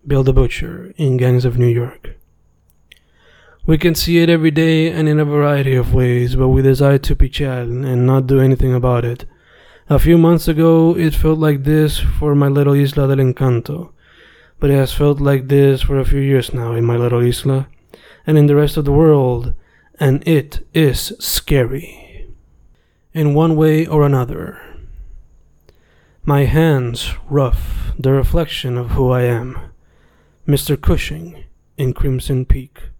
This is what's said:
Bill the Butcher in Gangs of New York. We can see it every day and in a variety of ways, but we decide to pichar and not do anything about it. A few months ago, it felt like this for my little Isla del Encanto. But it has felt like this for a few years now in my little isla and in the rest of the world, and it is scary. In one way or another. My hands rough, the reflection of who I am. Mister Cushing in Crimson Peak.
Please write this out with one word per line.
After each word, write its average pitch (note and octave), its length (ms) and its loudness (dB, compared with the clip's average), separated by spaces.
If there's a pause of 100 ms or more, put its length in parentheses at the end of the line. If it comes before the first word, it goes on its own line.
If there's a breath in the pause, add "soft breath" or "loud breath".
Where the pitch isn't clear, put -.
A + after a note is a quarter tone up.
Bill C#3 180 0
the C3 100 4
Butcher D#3 640 0
in C3+ 200 0
Gangs B2 280 2
of A#2+ 120 0
New B2 100 2
York. A#2+ 480 -4 (1500 soft breath)
We D#3+ 120 4
can E3+ 180 0
see E3+ 240 0
it E3 100 2
every D#3+ 220 2
day D#3+ 400 0
and D#3+ 180 -2
in D3+ 100 2
a D3+ 60 0
variety C#3+ 500 0
of A#2 180 0
ways, B2 420 0
but C3 140 2
we C3 120 2
decide C3+ 420 2
to C#3+ 120 0
pichar B2+ 480 -2
and B2 420 -2
not C3 220 2
do C3+ 120 2
anything C3 340 2
about B2 300 0
it. A#2+ 220 -8 (640 soft breath)
A C#3+ 100 4
few E3+ 180 4
months E3 300 4
ago, E3 480 4
it D#3+ 200 -2
felt D#3 240 0
like D3+ 240 0
this D3+ 340 0
for D3+ 380 0
my C#3+ 120 2
little C#3+ 280 2
Isla C#3 320 0
del C3+ 180 0
Encanto. C3 680 -4 (680 soft breath)
But C#3+ 100 0
it C#3 60 2
has C3+ 180 0
felt D3 280 0
like C#3 260 0
this C#3 340 2
for C#3 180 0
a B2+ 60 -2
few C#3 140 2
years C#3 340 0
now A#2 200 -6
in A#2 100 -2
my A#2 140 0
little A#2+ 240 0
isla C3+ 460 -2 (580 loud breath)
and D#3 120 2
in D3 100 6
the C#3+ 80 4
rest D3 220 2
of D3+ 80 -4
the C#3+ 60 -2
world, C3+ 640 2 (460 soft breath)
and C#3+ 280 0
it D3+ 460 -2
is D3 460 0
scary. - 1080 -6 (880)
In D3+ 200 0
one D#3+ 220 2
way D#3 300 2
or D#3 200 2
another. B2+ 560 -4 (1600 loud breath)
My C#3+ 220 2
hands C3+ 680 -2 (160)
rough, - 680 -2
the C3 140 -2
reflection C3+ 680 -2
of A#2+ 140 -6
who B2+ 200 0
I B2+ 120 0
am. B2 340 -4 (880 loud breath)
Mister C#3+ 300 -2
Cushing E3 680 -4 (320)
in B2+ 160 -4
Crimson C3 520 -4
Peak. - 440 -4 (100)